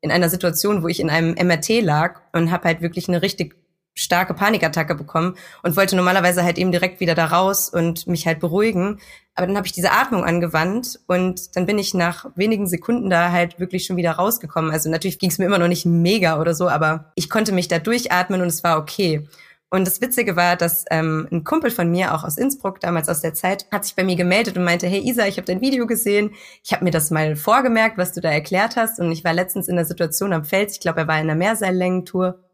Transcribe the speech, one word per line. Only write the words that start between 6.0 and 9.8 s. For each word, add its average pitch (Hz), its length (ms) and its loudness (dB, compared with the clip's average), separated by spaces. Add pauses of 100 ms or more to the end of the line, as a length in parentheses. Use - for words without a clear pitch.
halt 175 120 0
eben 180 140 2
direkt 180 300 0
wieder 165 160 2
da 165 100 2
raus 190 420 2
und 165 380 -2
mich 170 220 -2
halt 160 100 0
beruhigen. 196 640 0 (340)
Aber 180 140 -2
dann 196 80 0
habe 196 100 -2
ich - 60 -6
diese 175 180 0